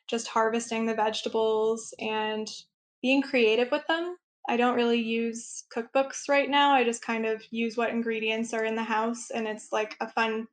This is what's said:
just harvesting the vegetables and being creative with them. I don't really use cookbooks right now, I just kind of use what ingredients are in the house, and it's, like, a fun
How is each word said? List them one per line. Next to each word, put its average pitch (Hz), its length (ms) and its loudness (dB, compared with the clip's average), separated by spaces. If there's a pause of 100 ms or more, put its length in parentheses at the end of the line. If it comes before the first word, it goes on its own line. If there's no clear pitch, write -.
just 233 200 -4
harvesting 226 580 0
the 226 100 0
vegetables 220 1040 0
and 214 480 -4 (540)
being 254 200 4
creative 240 480 4
with 294 160 0
them. 339 300 -2 (320)
I 240 80 0
don't 240 180 4
really 240 260 2
use 226 640 -4 (100)
cookbooks 269 540 -2
right 277 200 4
now, 285 240 6
I 262 100 6
just 233 200 -2
kind 226 240 -2
of 220 240 -2
use 226 260 -2
what 233 140 0
ingredients 226 640 -2
are 220 100 0
in 220 100 -2
the 220 80 -2
house, 226 480 -2
and 226 160 -4
it's, 214 260 -8
like, 214 280 -2
a 226 80 -6
fun 226 440 -2